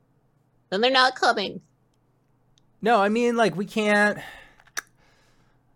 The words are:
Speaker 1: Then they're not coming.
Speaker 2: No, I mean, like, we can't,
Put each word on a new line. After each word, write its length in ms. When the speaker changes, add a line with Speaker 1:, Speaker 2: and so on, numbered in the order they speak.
Speaker 1:
Then 120
they're 80
not 260
coming. 440
Speaker 2:
No, 180
I 80
mean, 280
like, 200
we 80
can't, 540